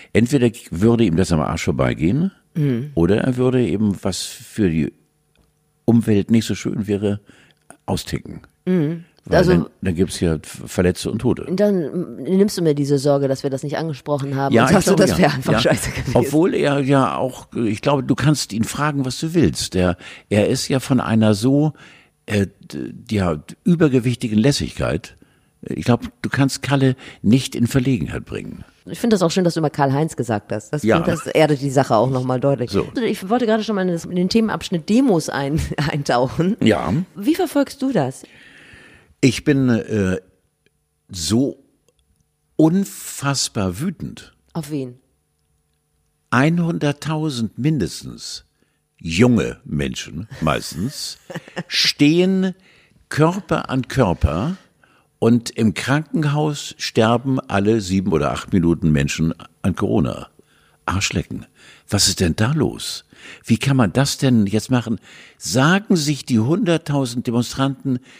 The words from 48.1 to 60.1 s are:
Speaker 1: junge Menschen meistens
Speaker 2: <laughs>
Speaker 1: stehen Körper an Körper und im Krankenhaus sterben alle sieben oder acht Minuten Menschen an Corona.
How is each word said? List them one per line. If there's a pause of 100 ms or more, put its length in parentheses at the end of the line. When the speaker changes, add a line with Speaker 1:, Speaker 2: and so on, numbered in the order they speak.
Speaker 1:
junge
Menschen (140)
meistens (260)
Speaker 2:
<laughs>
Speaker 1:
stehen (540)
Körper
an
Körper (640)
und
im
Krankenhaus
sterben
alle
sieben
oder
acht
Minuten
Menschen (300)
an
Corona. (560)